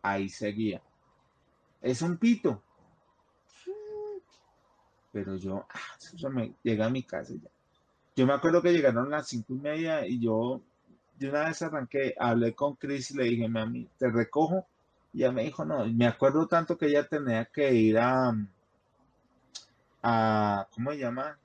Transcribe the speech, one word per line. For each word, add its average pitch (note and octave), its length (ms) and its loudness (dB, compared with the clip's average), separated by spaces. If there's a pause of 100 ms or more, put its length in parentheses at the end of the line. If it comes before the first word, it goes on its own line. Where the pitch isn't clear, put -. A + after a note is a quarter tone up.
ahí G2 280 0
seguía. G#2 520 -4 (1000)
Es B2+ 200 -2
un E3+ 160 -2
pito. G3+ 440 2 (2500)
Pero G2 240 -8
yo, F#2+ 360 -8
ah, - 80 -14 (360)
eso D#3+ 160 -8
me B2 320 -4
llega A2 240 0
a - 20 0
mi B2+ 140 -2
casa - 300 -10
y - 60 -12
ya. - 100 -20 (680)
Yo C3 100 4
me C#3 80 4
acuerdo E3 280 4
que F3 120 4
llegaron C3+ 380 2
las D3+ 160 -4
cinco B2 260 -6
y B2+ 60 -6
media D#3 480 -2
y B2 120 -4
yo A#2 420 0 (580)
de C3+ 100 -6
una D3 160 0
vez E3 160 -4
arranqué, C#3 580 -4
hablé A#2 360 2
con C#3+ 200 -2
Chris C3+ 360 -6
y C#3 60 -8
le C3 80 0
dije, A#2 220 0
"Mami, A2+ 400 -4 (100)
¿te B2+ 120 0
recojo?". D#3 580 0 (460)
Y - 60 -8
ella B2+ 120 2
me A#2+ 120 -2
dijo, D3+ 220 -6
"No". D3 200 -2
Y A#2 80 0
me A#2+ 140 4
acuerdo C#3 400 2
tanto E3+ 300 0
que D#3 100 0
ella C#3+ 200 4
tenía B2+ 380 -2
que C#3 280 2
ir A2 260 6
a, B2 360 4 (1700)
a, G#2+ 720 2
¿cómo B2+ 180 -4
se D3+ 60 -6
llama? C3+ 480 -6